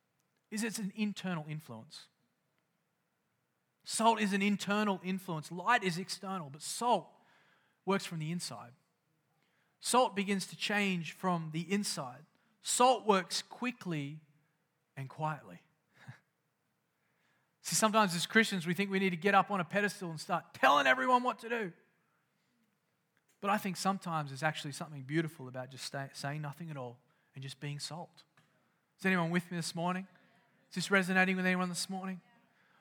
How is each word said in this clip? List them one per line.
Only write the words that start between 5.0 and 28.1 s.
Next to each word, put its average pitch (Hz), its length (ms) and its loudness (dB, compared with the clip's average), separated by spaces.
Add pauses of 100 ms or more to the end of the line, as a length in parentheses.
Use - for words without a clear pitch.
influence. 180 480 -6
Light 202 320 2
is 175 140 0
external, 190 520 -8
but 147 120 -16
salt 226 440 0 (800)
works 190 220 0
from 170 120 -8
the 156 140 -4
inside. 120 400 -8 (1080)
Salt 240 360 4
begins 196 300 -2
to - 100 -14
change 190 560 -2
from 170 400 -2
the 165 180 -4
inside. 151 540 -4 (380)
Salt 247 440 4
works 190 360 4
quickly 156 800 -6 (760)
and 135 140 -10
quietly. 156 500 -6 (2000)
See, - 120 -2
sometimes 214 380 4
as 165 120 -2
Christians, 202 400 2
we 175 80 0
think 196 160 -2
we 190 80 2
need 190 120 2
to 175 60 -2
get 196 180 2
up 190 160 6
on 202 80 0
a 175 60 0
pedestal 190 460 -2
and 156 100 -10
start 175 320 -4
telling 277 340 4
everyone 254 360 4
what 240 160 -2
to 226 100 -12
do. 226 240 -4 (1700)
But 196 100 0
I 202 60 4
think 196 220 -2
sometimes 165 520 -2
there's 135 120 -10
actually 151 300 -2
something 156 300 -10
beautiful 151 460 -2
about 127 220 -10
just 127 140 -12
stay-, 139 280 -8
saying 147 300 -6
nothing 156 280 -10
at 151 60 -10
all 123 220 -10 (360)
and 135 80 -14
just 135 180 -12
being 143 180 -8
salt. - 440 -12 (800)